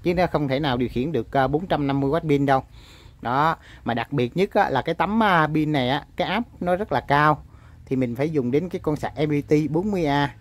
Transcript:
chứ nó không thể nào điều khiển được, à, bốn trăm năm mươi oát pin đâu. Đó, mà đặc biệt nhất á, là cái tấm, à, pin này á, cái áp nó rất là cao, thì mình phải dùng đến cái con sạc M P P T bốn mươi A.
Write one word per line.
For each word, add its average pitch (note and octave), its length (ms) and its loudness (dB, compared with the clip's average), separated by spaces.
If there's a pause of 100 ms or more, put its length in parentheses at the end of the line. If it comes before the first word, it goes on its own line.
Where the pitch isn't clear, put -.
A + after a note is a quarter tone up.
chứ F3 100 0
nó F3 180 2
không D3 160 0
thể C3+ 120 0
nào C#3 180 0
điều B2 120 0
khiển B2+ 220 -2
được, A2+ 260 -4
à, C3 100 2
bốn D3+ 200 -2
trăm D3 200 0
năm C#3 120 0
mươi C#3 100 0
oát E3 140 -2
pin C#3+ 220 2
đâu. C3+ 180 4 (580)
Đó, C#3+ 360 0 (260)
mà A#2 100 -4
đặc A#2 200 -4
biệt B2+ 240 -2
nhất G3 160 0
á, F#3+ 160 2
là B2+ 120 0
cái E3 140 -4
tấm, G3+ 280 0
à, F3 300 4
pin D#3 180 0
này C3 180 0
á, D3 160 -2 (100)
cái E3+ 120 -2
áp G3 160 -2 (160)
nó F3+ 160 0
rất G3+ 160 -6
là B2+ 100 0
cao, D3+ 420 2 (420)
thì C3+ 100 -4
mình B2 200 -2
phải C#3 140 -2
dùng C3 220 0
đến D#3+ 180 0
cái F#3 100 -8
con D3+ 160 -2
sạc - 240 -6
M D3+ 100 0
P D3 160 -2
P - 40 -20
T - 40 6 (160)
bốn F3 220 -2
mươi F3+ 140 -2
A. C#3+ 360 0